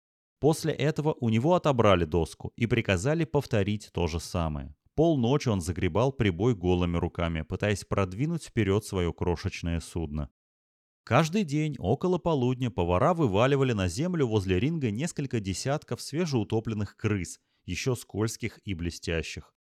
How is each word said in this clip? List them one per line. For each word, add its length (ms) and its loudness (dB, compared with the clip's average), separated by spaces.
После 320 2
этого 480 -2
у 100 0
него 260 4
отобрали 500 4
доску 500 -2
и 120 0
приказали 560 0
повторить 680 -2
то 160 0
же 120 -2
самое. 560 -4
Полночи 560 2
он 120 2
загребал 500 0
прибой 440 2
голыми 420 2
руками, 440 -2
пытаясь 420 -2
продвинуть 600 -2
вперед 420 0
свое 280 -2
крошечное 680 -4
судно. 500 -6
Каждый 400 2
день 360 -2
около 380 0
полудня 520 0
повара 440 2
вываливали 600 2
на 140 0
землю 400 -2
возле 320 2
ринга 320 0
несколько 480 -4
десятков 640 -4
свежеутопленных 960 -2
крыс, 420 -2
еще 300 -2
скользких 680 -6
и 80 -4
блестящих. 840 -6